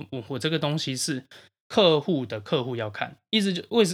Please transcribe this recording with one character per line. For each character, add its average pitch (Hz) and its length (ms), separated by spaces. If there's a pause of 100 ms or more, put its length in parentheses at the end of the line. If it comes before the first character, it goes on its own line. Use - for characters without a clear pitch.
(120)
我， 127 160
我 135 100
这 156 140
个 160 80
东 151 180
西 135 180
是 127 280 (440)
客 165 320
户 147 260
的 110 140
客 127 240
户 123 140
要 107 120
看， - 280 (120)
意 220 120
思 196 100
就-， 175 180
为-， 226 140 (100)